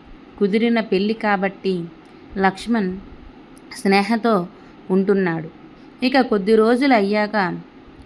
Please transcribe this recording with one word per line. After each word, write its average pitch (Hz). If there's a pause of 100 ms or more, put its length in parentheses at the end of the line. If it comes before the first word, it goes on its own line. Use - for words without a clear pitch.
(380)
కుదిరిన 226
పెళ్లి 208
కాబట్టి 190 (540)
లక్ష్మణ్ 190 (800)
స్నేహతో 202 (440)
ఉంటున్నాడు. 185 (560)
ఇక 262
కొద్ది 214
రోజులు 240
అయ్యాక 208 (680)